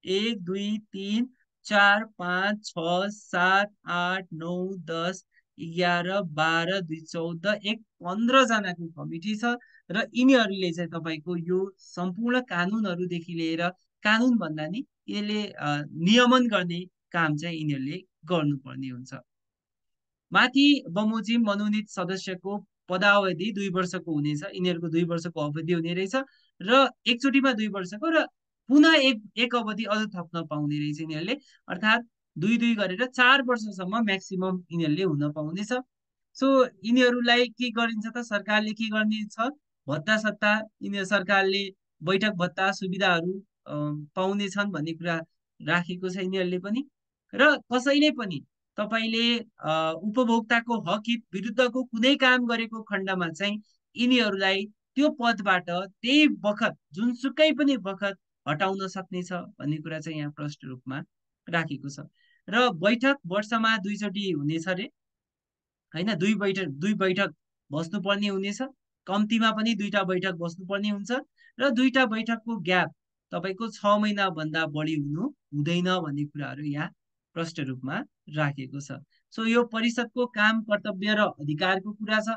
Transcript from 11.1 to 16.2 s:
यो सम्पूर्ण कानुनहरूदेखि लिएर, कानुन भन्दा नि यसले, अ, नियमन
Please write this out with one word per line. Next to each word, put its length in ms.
यो 420
सम्पूर्ण 640
कानुनहरूदेखि 920
लिएर, 360
कानुन 360
भन्दा 280
नि 180
यसले, 380
अ, 360
नियमन 560